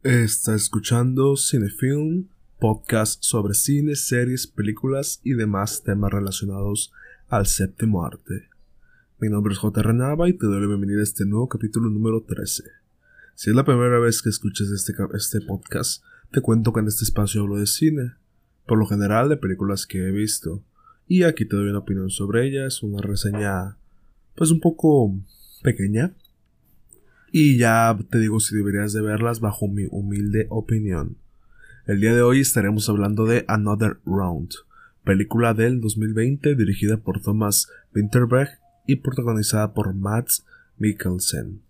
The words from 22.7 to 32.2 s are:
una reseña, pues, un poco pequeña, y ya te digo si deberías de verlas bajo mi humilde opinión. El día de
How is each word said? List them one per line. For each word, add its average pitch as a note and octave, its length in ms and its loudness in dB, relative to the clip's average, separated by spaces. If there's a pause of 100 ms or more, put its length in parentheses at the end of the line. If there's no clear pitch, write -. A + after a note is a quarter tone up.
una G2+ 180 -6
reseña, G2+ 760 -4 (580)
pues, E3 160 2
un E3 80 2
poco C#3+ 580 2 (440)
pequeña, A2 520 0 (1200)
y D3 220 6
ya A2+ 400 4 (140)
te A#2 80 2
digo A2 200 0
si G#2 160 -2
deberías G2+ 380 -2
de G#2+ 80 -2
verlas A2 380 -2
bajo G#2+ 280 -2
mi G2+ 220 -2
humilde G2+ 640 -2
opinión. G#2+ 680 -2 (680)
El G2+ 120 0
día A2+ 140 4
de A#2+ 80 4